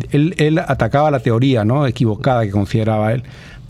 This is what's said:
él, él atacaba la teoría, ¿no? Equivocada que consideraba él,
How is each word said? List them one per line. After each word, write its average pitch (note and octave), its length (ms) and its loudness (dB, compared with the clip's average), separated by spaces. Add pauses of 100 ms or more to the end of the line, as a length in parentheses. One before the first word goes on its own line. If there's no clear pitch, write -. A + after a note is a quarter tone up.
(120)
él, D#3 260 2
él D#3 220 2
atacaba C#3 500 0
la C#3 120 0
teoría, A#2+ 440 2
¿no? C3+ 220 2
Equivocada A#2+ 560 0
que G2 80 -4
consideraba G#2+ 600 0
él, B2 100 -4 (460)